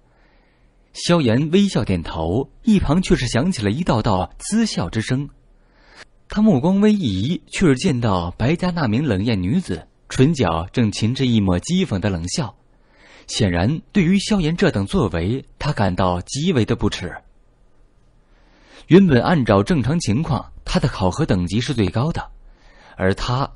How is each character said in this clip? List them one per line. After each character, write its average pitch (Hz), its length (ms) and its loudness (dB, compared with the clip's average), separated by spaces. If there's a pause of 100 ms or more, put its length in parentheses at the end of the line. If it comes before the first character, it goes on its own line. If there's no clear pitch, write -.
(960)
萧 170 260 0
炎 131 320 2
微 202 160 4
笑 135 160 -2
点 90 180 -2
头， 85 480 -4 (140)
一 208 160 4
旁 160 200 2
却 180 140 2
是 127 140 0
响 160 240 0
起 135 100 -8
了 101 80 0
一 151 140 -4
道 120 180 0
道 92 380 -2
嗤 220 260 -2
笑 104 240 -4
之 107 100 -4
声。 139 280 -4 (1000)
他 214 140 -2
目 185 180 4
光 190 200 2
微 214 120 4
移， 127 540 -2
却 - 220 0
是 135 80 4
见 127 240 0
到 90 320 0
白 143 240 0
家 180 140 -4
那 165 180 -2
名 117 180 0
冷 101 180 0
艳 110 160 0
女 110 200 0
子 87 260 -6 (220)
唇 147 260 2
角 85 380 0
正 117 180 0
噙 117 240 -2
着 135 100 -4
一 117 160 2
抹 90 200 2
讥 180 260 -2
讽 95 140 -4
的 101 100 -2
冷 85 180 -6
笑， - 280 -6 (720)
显 104 200 0
然 92 320 0 (120)
对 208 100 2
于 190 160 2
萧 202 220 0
炎 160 160 0
这 175 160 2
等 98 140 -2
作 151 240 0
为， 90 340 -4 (140)
他 151 140 -4
感 92 220 0
到 90 280 0
极 165 300 -4
为 117 120 2
的 117 100 -2
不 107 160 -2
耻。 - 240 -8 (1700)
原 190 180 8
本 123 160 4
按 147 220 2
照 101 180 4
正 156 180 0
常 143 200 -2
情 104 200 0
况， - 320 -6 (120)
他 - 160 -2
的 139 80 2
考 92 220 -2
核 143 140 -2
等 90 220 0
级 98 140 -2
是 123 140 -4
最 107 120 2
高 120 240 -2
的， - 220 -8 (640)
而 95 180 0
他 - 420 -4